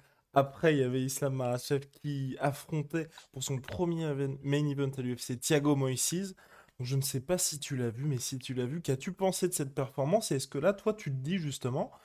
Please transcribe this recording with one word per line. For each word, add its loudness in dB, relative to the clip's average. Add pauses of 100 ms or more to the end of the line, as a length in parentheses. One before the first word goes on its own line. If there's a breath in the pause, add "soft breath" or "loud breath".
(320 soft breath)
Après, 4
il 4
y 6
avait 2
Islam -2
Makhachev 0
qui -4
affrontait -2 (220 loud breath)
pour -10
son -2
premier -2
even-, -2
main 2
event 0
à -4
l'U -2
F -6
C -6
Thiago 4
Moises. 0 (440 loud breath)
Donc, -6
je 2
ne 4
sais -2
pas 0
si -2
tu -4
l'as 0
vu, -4
mais 2
si -4
tu -6
l'as 0
vu, -4
qu'as-tu -2
pensé 0
de -2
cette -2
performance ? 0
Et 2
est-ce -4
que -6
là, 4
toi, 0
tu -6
te -2
dis 0
justement, -2 (120 soft breath)